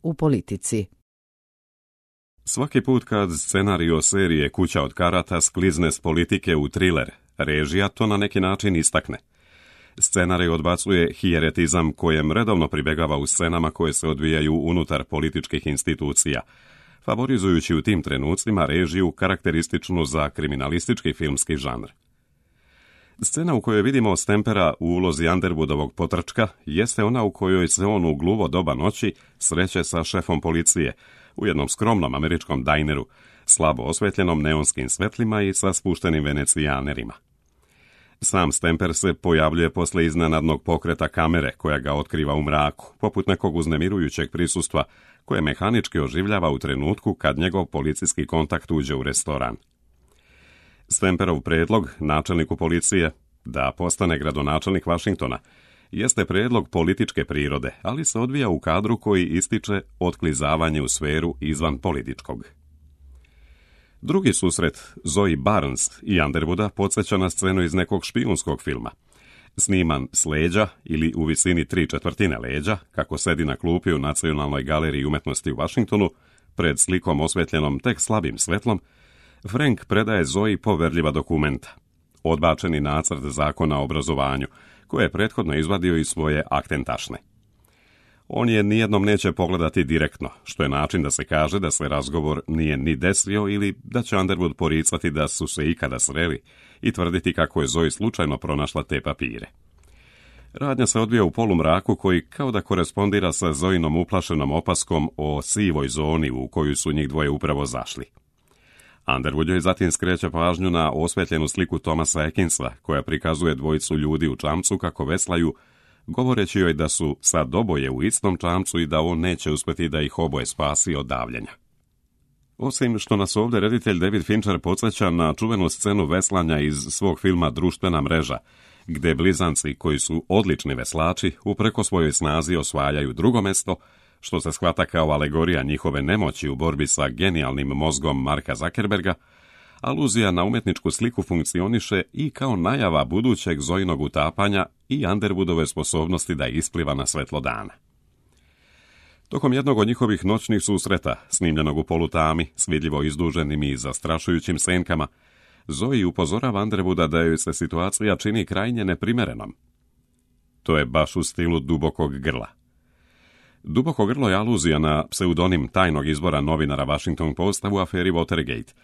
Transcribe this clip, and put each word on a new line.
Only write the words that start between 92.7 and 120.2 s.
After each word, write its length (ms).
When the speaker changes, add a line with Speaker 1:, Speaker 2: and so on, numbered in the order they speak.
Speaker 2:
ni 180
desio 540
ili 340
da 180
će 140
Underwood 380
poricati 580
da 160
su 200
se 220
ikada 300
sreli 400
i 100
tvrditi 420
kako 280
je 60
Zoe 240
slučajno 460
pronašla 460
te 180
papire. 460
Radnja 340
se 120
odvija 240
u 80
polumraku 640
koji 300
kao 260
da 100
korespondira 720
sa 220
Zoinom 440
uplašenom 540
opaskom 640
o 240
sivoj 460
zoni 420
u 180
koju 280
su 160
njih 180
dvoje 200
upravo 360
zašli. 400
Underwood 420
joj 100
zatim 320
skreće 380
pažnju 400
na 220
osvetljenu 560
sliku 320
Thomasa 420
Atkinsa, 500
koja 200
prikazuje 540
dvojicu 420
ljudi 300
u 80
čamcu 420
kako 280
veslaju, 480
govoreći 520
joj 140
da 160
su 320
sad 340
oboje 360
u 120
istom 340
čamcu 420
i 60
da 160
on 180
neće 320
uspeti 380
da 120
ih 180
oboje 260